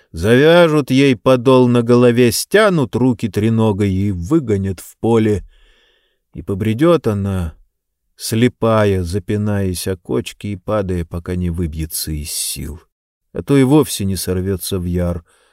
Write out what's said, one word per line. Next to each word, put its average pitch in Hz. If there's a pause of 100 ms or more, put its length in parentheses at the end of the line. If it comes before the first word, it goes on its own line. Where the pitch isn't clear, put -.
(100)
завяжут 147
ей 135
подол 127
на 120
голове, 120
стянут 190
руки 120
треногой 107
и 98
выгонят 98
в -
поле. 110 (840)
И 78
побредет 113
она, 98 (640)
слепая, 110
запинаясь 101
о 95
кочки -
и 101
падая, 92
пока 90
не 90
выбьется 82
из 73
сил, - (520)
а 87
то 143
и 135
вовсе 131
не 98
сорвется 92
в 87
яр, 87 (280)